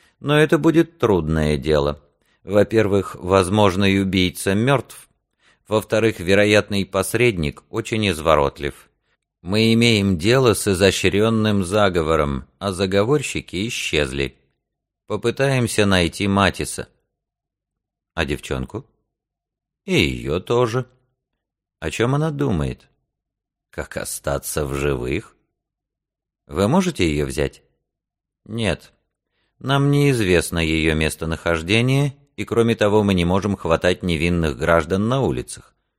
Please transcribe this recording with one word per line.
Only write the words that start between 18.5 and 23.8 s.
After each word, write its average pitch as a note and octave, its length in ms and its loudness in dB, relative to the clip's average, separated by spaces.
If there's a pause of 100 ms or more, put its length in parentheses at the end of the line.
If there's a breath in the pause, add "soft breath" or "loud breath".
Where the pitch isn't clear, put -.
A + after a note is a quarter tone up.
«И F#3+ 80 -4
ее C#2 440 0
тоже». B2 460 -2 (960)
«О D#2+ 100 -6
чем A#2+ 240 -2
она D#3 160 -2
думает?» G#2 600 -4 (800)
«Как - 280 -12